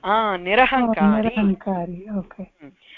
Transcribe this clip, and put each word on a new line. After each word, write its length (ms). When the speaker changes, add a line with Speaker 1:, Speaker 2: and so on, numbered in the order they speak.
Speaker 1:
आ, 320
निरहङ्कारी। 840
Speaker 2:
निरहङ्कारी, 960
ओके। 240
Speaker 1:
हम्म। 300